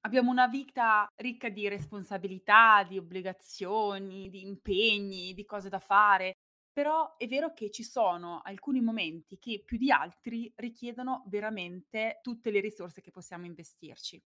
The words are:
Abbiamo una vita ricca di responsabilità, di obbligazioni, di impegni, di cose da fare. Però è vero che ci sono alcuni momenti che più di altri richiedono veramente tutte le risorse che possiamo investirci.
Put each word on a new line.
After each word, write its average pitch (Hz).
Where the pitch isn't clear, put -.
Abbiamo 240
una 247
vita 226
ricca 233
di 202
responsabilità, 202
di 185
obbligazioni, 190
di 190
impegni, 196
di 202
cose 196
da 196
fare. 196
Però 302
è 247
vero 302
che 208
ci 226
sono 175
alcuni 247
momenti 190
che 220
più 233
di 262
altri 214
richiedono 240
veramente 208
tutte 233
le 202
risorse 190
che -
possiamo 175
investirci. -